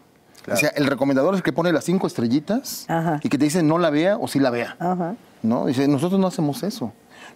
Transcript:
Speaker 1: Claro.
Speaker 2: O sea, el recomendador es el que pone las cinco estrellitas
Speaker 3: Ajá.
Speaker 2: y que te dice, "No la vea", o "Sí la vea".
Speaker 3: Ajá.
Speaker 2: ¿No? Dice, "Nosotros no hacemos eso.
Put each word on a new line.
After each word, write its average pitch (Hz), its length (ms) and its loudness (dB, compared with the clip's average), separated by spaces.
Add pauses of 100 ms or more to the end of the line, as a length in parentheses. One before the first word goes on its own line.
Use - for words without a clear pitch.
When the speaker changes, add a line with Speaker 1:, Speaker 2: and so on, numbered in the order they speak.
(420)
Speaker 1:
Claro. 104 160 -4
Speaker 2:
O - 20 0
sea, 151 100 2
el 143 160 0
recomendador 135 480 2
es 190 40 0
el 180 60 -4
que 151 80 0
pone 170 200 0
las 143 120 0
cinco 180 240 0
estrellitas 151 800 -2
Speaker 3:
Ajá. 165 340 0
Speaker 2:
y - 80 -2
que 143 80 0
te 139 60 2
dice, 156 180 2
"No 156 160 4
la 170 120 2
vea", 175 280 2
o 254 100 -4
"Sí 135 120 0
la 131 100 4
vea". 120 300 -4
Speaker 3:
Ajá. 175 340 -2 (280)
Speaker 2:
¿No? 226 240 0
Dice, 131 220 2
"Nosotros 170 320 2
no 190 60 2
hacemos 151 380 -2
eso. 135 280 -6 (440)